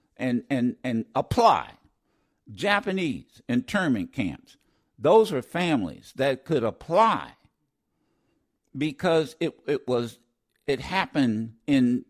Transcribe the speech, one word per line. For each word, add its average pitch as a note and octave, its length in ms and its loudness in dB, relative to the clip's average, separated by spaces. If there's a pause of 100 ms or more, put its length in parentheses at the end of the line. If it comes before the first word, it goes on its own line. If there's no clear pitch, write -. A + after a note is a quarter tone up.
(180)
and, B2 320 -2
and, B2 340 0
and A#2 220 -4 (100)
apply. D3 560 2 (840)
Japanese F#3 960 -4
internment B2 640 -2
camps, F2 440 -8 (420)
those F#3+ 320 4
are C3+ 100 -4
families C#3+ 760 -4
that C3 280 -2
could D3 180 0
apply E3 680 0 (1500)
because D#3 640 0
it, E3 180 -4 (100)
it C#3+ 200 -4
was, A#2+ 320 -2 (480)
it C3+ 140 0
happened B2+ 720 -2 (140)
in B2+ 420 2